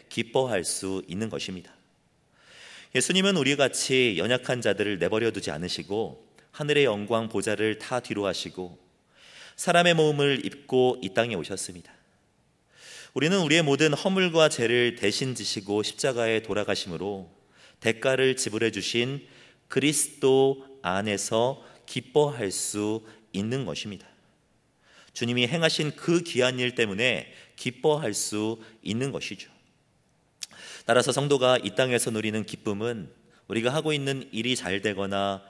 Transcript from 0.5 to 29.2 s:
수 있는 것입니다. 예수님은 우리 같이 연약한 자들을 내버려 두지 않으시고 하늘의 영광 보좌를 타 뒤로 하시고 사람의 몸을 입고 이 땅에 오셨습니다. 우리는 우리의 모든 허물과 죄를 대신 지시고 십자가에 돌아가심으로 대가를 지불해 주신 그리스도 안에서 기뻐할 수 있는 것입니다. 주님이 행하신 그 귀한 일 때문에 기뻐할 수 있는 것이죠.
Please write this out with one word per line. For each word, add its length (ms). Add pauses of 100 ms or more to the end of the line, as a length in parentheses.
수 440
있는 220
것입니다. 420 (1200)
예수님은 420
우리 180
같이 640
연약한 440
자들을 380
내버려 320
두지 180
않으시고 760 (240)
하늘의 340
영광 440
보좌를 500
타 220
뒤로 260
하시고 500 (800)
사람의 400
몸을 500
입고 560
이 120
땅에 220
오셨습니다. 560 (1200)
우리는 260
우리의 220
모든 320
허물과 560
죄를 460
대신 400
지시고 480
십자가에 580
돌아가심으로 920 (480)
대가를 560
지불해 360
주신 540 (420)
그리스도 1000 (160)
안에서 800 (240)
기뻐할 640
수 520 (280)
있는 340
것입니다. 420 (1080)
주님이 340
행하신 480
그 280
귀한 360
일 160
때문에 560 (240)
기뻐할 580
수 460 (220)
있는 300
것이죠. 380 (1400)